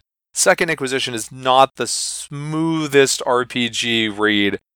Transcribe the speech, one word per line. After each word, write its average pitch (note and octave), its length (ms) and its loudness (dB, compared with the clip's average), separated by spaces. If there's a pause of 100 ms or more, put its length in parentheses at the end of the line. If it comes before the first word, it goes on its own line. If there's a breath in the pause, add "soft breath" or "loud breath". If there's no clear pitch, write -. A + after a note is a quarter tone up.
(360)
Second F3+ 360 2
Inquisition C3 420 -4
is A2 180 -8
not C3 440 4
the B2 100 -4
smoothest D3+ 1400 0
R B2 220 0
P A#2+ 240 -2
G A2+ 400 -2
read G2+ 500 0 (160)